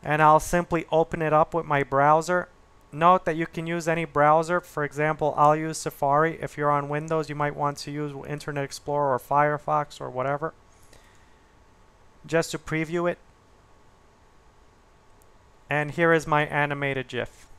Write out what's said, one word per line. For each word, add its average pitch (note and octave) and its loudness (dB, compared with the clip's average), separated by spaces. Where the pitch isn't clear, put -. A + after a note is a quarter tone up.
And D3+ 0
I'll D#3 8
simply F3 -2
open E3 0
it D#3 0
up D#3 4
with D#3+ -2
my C#3+ 0
browser. D#3 2
Note F3 4
that D#3+ -2
you E3 -4
can E3 -8
use E3 -4
any E3 0
browser. D#3 2
For - -6
example, D3 -2
I'll D3+ 6
use D#3 -6
Safari. D3+ 0
If - -10
you're D3 0
on C#3+ -2
Windows, D#3 -4
you D3 -8
might D3 -4
want C#3+ -4
to - -12
use D3 -8
Internet C#3+ -6
Explorer C#3+ -2
or B2 0
Firefox D3 -2
or C3+ -10
whatever, C#3 -6
just D#3+ -2
to D#3 -8
preview E3 -4
it. - -8
And D3 -2
here E3 2
is D#3 2
my D3+ 2
animated C#3+ -4
gif. - -8